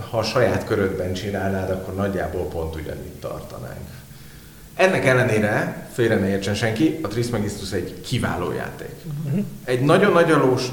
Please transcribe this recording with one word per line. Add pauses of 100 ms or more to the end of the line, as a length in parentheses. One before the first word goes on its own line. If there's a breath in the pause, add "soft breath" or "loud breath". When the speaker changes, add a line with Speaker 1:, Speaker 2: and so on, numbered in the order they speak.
Speaker 1:
ha
a
saját
körödben
csinálnád,
akkor
nagyjából
pont
ugyanitt
tartanánk. (880 loud breath)
Ennek
ellenére,
félre
ne
értsen
senki,
a
Trismegistus
egy
kiváló
játék. (300)
Speaker 2:
Mhm. (240)
Speaker 1:
Egy
nagyon
nagyalós,